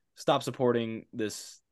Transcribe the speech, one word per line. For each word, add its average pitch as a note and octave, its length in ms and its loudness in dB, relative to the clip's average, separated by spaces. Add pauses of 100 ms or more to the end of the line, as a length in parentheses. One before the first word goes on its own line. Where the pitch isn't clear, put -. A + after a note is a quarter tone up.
(160)
stop C#3+ 260 2
supporting A#2 720 0
this - 480 -6 (120)